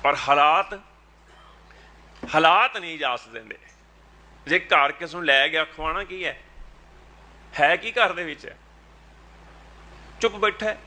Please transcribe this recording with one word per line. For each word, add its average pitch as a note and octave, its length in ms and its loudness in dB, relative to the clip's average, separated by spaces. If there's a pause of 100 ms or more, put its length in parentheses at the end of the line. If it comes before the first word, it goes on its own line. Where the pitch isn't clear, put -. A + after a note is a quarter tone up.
ਪਰ C#3 140 2 (120)
ਹਾਲਾਤ, D3+ 460 2 (1600)
ਹਾਲਾਤ E3+ 420 4
ਨਹੀਂ E3+ 180 -10
ਇਜਾਜ਼ਤ B2+ 340 -4
ਦਿੰਦੇ। A2+ 300 -16 (880)
ਜੇ E3 120 2
ਘਰ C#3+ 340 4
ਕਿਸ E3 220 -12
ਨੂੰ F3 100 -8
ਲੈ C#3 240 4
ਗਿਆ, D#3+ 160 0
ਖਵਾਉਣਾ D#3+ 400 -6
ਕੀ F#3 200 -12
ਹੈ? - 160 -8 (1200)
ਹੈ D#3 160 4
ਕੀ A3 160 -8
ਘਰ G#3 200 0
ਦੇ F3 120 -8
ਵਿੱਚ? - 300 -12 (1700)
ਚੁੱਪ G#3+ 160 0
ਬੈਠਾ G#3 300 -2
ਹੈ। G#3+ 200 -4